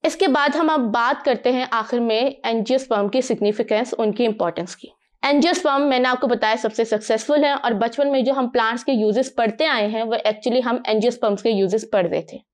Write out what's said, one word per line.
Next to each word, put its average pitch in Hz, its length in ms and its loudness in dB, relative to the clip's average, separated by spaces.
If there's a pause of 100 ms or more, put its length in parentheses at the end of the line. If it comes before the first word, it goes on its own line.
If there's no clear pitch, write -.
इसके 330 240 2
बाद 285 280 2
हम 320 160 2
अब 302 80 2 (120)
बात 254 300 0
करते 247 300 0
हैं 254 200 -2
आखिर 233 280 -2
में 233 440 0
एंजियोस्पर्म 226 640 0
की 254 140 0
सिग्निफिकेंस, 214 720 0
उनकी 214 300 0
इंपॉर्टेंस 185 500 -2
की। - 180 -20 (300)
एंजियोस्पर्म 294 600 2
मैंने 254 260 2
आपको 254 180 0
बताया 226 300 0
सबसे 226 280 -2
सक्सेसफुल 226 600 0
है 285 100 2
और 240 200 -2
बचपन 233 340 -2
में 269 160 2
जो 269 80 2
हम 262 160 0
प्लांट्स 240 360 -2
के 277 80 0
यूजेस 214 460 2
पढ़ते 226 260 0
आए 233 240 0
हैं 220 140 -4
वो 226 140 -2
actually 214 460 0
हम 240 240 -2
एंजियोस्पर्म्स 220 560 0
के 226 80 2
यूजेस 202 420 0
पढ़ 190 140 2
रहे 165 160 -2 (100)
थे - 80 -16 (140)